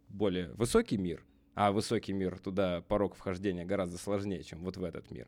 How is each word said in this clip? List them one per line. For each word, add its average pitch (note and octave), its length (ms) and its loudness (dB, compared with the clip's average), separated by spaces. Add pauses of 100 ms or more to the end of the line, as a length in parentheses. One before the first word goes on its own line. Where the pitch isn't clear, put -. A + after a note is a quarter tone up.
более F#2 460 0
высокий B2 420 2
мир, F2+ 280 -2 (320)
а G2+ 160 6
высокий G#2 400 0
мир, F#2 260 0
туда F#2 440 0
порог G2+ 340 2
вхождения F#2 480 -2
гораздо F2+ 340 0
сложнее, G2 460 -2
чем E2 200 -12
вот F#2 120 -4
в F#2 80 -4
этот - 260 -8
мир, A#1+ 180 -12